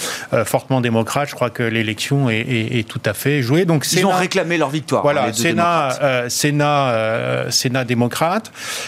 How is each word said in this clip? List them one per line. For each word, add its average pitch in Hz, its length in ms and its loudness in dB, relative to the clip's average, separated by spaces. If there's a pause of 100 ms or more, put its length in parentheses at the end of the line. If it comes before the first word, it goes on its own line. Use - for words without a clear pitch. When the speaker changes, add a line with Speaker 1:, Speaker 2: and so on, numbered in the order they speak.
(340)
Speaker 1:
euh, 120 120 2
fortement 131 360 0
démocrates, 117 480 0
je - 60 -14
crois 123 140 -2
que 120 140 -6
l'élection 113 640 0
est, 110 100 0
est, 117 400 -2
est 107 80 -4
tout - 180 -8
à 107 80 0
fait 143 280 0
jouée. 135 240 2
Donc, 160 200 2
Speaker 2:
Ils 170 140 0
Speaker 1:
Sénat 190 80 4
Speaker 2:
ont 190 40 4
réclamé 180 460 0
leur 147 120 0
victoire, 135 340 0
Speaker 1:
Voilà, 147 200 2
Speaker 2:
hein, - 40 2
les 113 40 -2
deux 107 60 -6
Speaker 1:
Sénat, 170 420 2 (100)
Speaker 2:
démocrates. 127 140 -2
Speaker 1:
euh, 127 260 0
Sénat, 147 600 2
euh, 123 640 0
Sénat 127 340 0
démocrate. 123 640 0 (360)